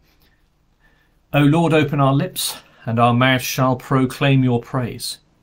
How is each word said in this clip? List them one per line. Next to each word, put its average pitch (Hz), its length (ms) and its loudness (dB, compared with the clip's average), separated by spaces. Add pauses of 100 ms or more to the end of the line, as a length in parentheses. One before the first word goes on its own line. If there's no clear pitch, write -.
(1300)
"O 143 60 2
Lord, 151 340 2
open 151 260 0
our 135 140 2
lips, - 440 -4 (280)
and 117 140 -2
our 120 160 4
mouth 127 260 2
shall 131 340 -2
proclaim 131 680 0
your 123 180 0
praise." - 560 -10 (240)